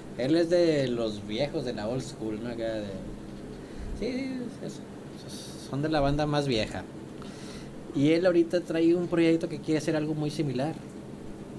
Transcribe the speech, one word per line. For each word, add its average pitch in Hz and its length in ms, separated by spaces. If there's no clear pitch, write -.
Él 135 180
es 170 140
de 160 380
los 110 400
viejos, 135 380
de 120 80
la 104 140
old 127 160
school, 110 400
¿no? 120 60
Acá 113 240
de... 107 120
sí, 254 400
es, - 80
es, - 60
son 135 120
de 156 80
la 156 100
banda 143 260
más 147 220
vieja. 104 360
Y 143 160
él 170 140
ahorita 175 360
trae 165 340
un 175 120
proyecto 165 420
que 147 100
quiere 151 200
hacer 151 160
algo 151 180
muy 151 180
similar. 143 440